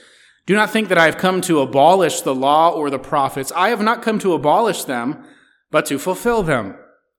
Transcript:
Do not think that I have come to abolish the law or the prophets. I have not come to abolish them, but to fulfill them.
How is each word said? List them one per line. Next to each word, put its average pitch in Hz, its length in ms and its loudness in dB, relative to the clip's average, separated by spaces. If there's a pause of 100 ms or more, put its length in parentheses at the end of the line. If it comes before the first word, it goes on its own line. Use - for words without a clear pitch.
(500)
Do 190 60 2
not 214 160 0
think 220 180 -2
that 180 80 2
I 165 80 6
have 151 140 0
come 185 220 0
to 160 180 0
abolish 143 640 4
the 143 120 -2
law 147 380 2
or 151 180 -4
the 135 80 -4
prophets. 135 580 -4
I 185 140 0
have 226 140 -2
not 226 180 0
come 214 160 -2
to 190 160 0
abolish 165 520 0
them, 127 380 -6 (460)
but 156 160 0
to 139 140 -4
fulfill 208 420 -2
them. 120 340 -4 (440)